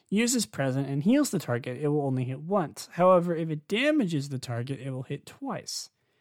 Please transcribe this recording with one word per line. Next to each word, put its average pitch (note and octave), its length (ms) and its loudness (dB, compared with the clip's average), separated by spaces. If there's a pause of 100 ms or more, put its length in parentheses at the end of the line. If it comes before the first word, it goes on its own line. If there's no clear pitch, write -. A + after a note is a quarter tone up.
(100)
uses A#3 340 2
present C3+ 440 -2
and C#3+ 140 -2
heals C4 280 4
the F#3+ 80 -2
target, B2 420 -4
it D3 80 0
will D3 180 2
only B2+ 180 0
hit C3 160 -6
once. E3 520 -4
However, F3 420 6
if D#3+ 140 -2
it D3+ 180 -6
damages G3+ 640 0
the C3 100 -6
target, B2 400 -6
it C3+ 120 -8
will C3 140 -8
hit C#3+ 200 -10
twice. - 640 -10 (320)